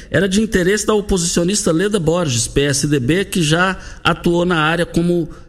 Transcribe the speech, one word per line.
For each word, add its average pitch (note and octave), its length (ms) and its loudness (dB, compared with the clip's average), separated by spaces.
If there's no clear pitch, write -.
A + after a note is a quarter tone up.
era F3 200 2
de G3 120 2
interesse G3+ 460 0
da G#3+ 60 2
oposicionista F#3+ 800 0
Leda G3+ 260 0
Borges, D#3 480 0
P - 140 0
S C#3+ 260 0
D C#3+ 120 2
B, D#3 260 0
que F#3 180 -2
já F3 340 2
atuou E3+ 440 0
na E3+ 180 2
área E3 220 0
como E3+ 440 0